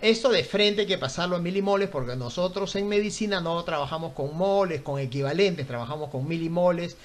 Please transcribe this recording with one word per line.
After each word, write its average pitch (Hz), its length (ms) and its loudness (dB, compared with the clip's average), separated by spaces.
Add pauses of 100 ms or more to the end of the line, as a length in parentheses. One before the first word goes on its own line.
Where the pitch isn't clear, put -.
esto 226 280 4
de 190 140 4
frente 208 380 2
hay 202 40 0
que 180 120 0
pasarlo 180 380 -2
a 170 40 0
milimoles 196 480 2
porque 131 280 -4
nosotros 180 580 -4
en 202 140 -2
medicina 208 520 0
no 170 240 -2
trabajamos 160 500 -4
con 147 220 -6
moles, 185 460 2
con 139 160 -4
equivalentes, 139 680 0
trabajamos 135 440 -6
con 135 160 -4
milimoles, 170 800 0